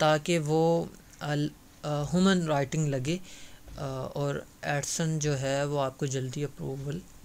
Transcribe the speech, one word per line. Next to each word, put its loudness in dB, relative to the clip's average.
ताकि 4
वो, 2
अ, -2
ल-, 0
अ, -4
human 4
writing 2
लगे, -2
अ, -6
और -2
Edson 0
जो 0
है 0
वो -2
आपको 0
जल्दी -4
approval -6